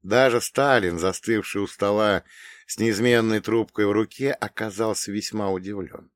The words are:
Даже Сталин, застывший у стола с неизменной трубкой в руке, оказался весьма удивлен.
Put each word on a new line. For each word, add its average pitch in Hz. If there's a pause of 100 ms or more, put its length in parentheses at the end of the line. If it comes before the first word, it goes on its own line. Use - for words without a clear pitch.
Даже 120
Сталин, 113
застывший 101
у 98
стола 104 (420)
с -
неизменной 113
трубкой 107
в 101
руке, 120
оказался 104
весьма 104
удивлен. 95